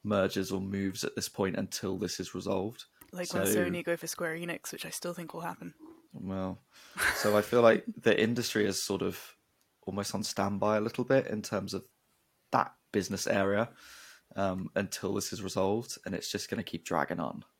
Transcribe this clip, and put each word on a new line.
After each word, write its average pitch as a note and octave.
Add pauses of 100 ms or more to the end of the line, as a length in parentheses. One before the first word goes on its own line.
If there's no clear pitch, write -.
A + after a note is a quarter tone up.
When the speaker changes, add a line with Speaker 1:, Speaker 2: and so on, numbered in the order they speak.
Speaker 1:
mergers G2
or F#2+
moves G2
at -
this -
point F#2+
until G2
this F#2
is -
resolved. G2 (280)
Speaker 2:
Like F3+
when F#3+
Speaker 1:
So G3+ (140)
Speaker 2:
Sony F3
go E3+
for E3+
Square E3
Enix, E3+
which -
I E3
still F3
think E3+
will E3+
happen. F3 (360)
Speaker 1:
Well, F#2+ (580)
so G#2
I G#2
feel A#2+
like A2+
<laughs> -
the -
industry A2+
is F#2+
sort F#2+
of - (480)
almost G2
on G2
standby G2+
a G#2
little A#2
bit C3
in G#2+
terms F#2+
of F#2 (680)
that - (180)
business G2
area, G2+ (680)
um, F#2+
until G2
this G2+
is G2
resolved, G2
and F#2+
it's -
just -
gonna -
keep -
dragging E2+
on. C#2 (160)